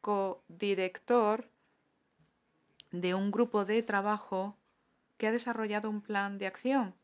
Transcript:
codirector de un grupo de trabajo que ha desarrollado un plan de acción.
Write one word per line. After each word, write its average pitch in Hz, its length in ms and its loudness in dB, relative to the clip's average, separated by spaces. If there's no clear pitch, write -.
codirector 240 1500 0
de 180 220 0
un 196 160 0
grupo 226 340 2
de 214 160 2
trabajo 208 720 -2
que - 80 -2
ha 220 60 4
desarrollado 220 580 -2
un 214 100 -4
plan 202 380 -4
de 196 80 -6
acción. 233 480 0